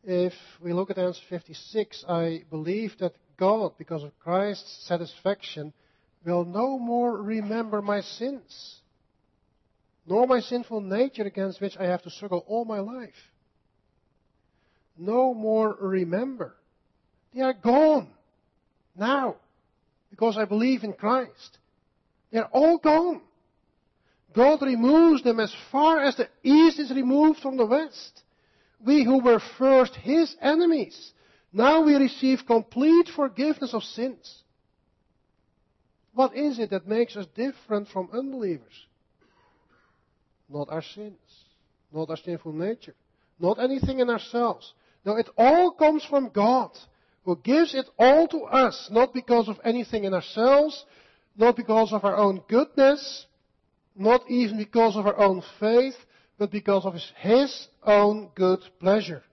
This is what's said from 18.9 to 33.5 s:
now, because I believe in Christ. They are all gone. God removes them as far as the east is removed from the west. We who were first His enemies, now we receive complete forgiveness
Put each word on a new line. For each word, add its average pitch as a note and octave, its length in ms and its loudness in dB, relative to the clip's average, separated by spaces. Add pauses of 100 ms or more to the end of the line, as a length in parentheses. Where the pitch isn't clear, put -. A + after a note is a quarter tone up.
now, B3 420 -4 (760)
because A3 280 -2
I G#3+ 60 -2
believe A3 400 -2
in G#3 80 -10
Christ. - 680 -6 (720)
They A3 80 -4
are A3+ 140 -6
all D#4+ 260 4
gone. D#4+ 420 2 (1120)
God C#4+ 300 4
removes C4+ 600 4
them A#3 160 0
as G#3+ 120 -4 (200)
far D#4 260 4
as C#4 180 0
the B3+ 120 -4 (160)
east D#4 340 6
is C4+ 140 -6
removed C#4 480 2
from C4 160 -8
the A#3+ 100 2
west. C#4+ 560 -4 (640)
We C#4+ 180 4
who B3+ 160 4
were A#3+ 220 4 (180)
first C4 380 4
His D4+ 440 -2
enemies, D#4 720 -2 (400)
now C#4 300 4
we D4+ 120 6
receive C4 520 0
complete C#4 680 2
forgiveness C4+ 600 -4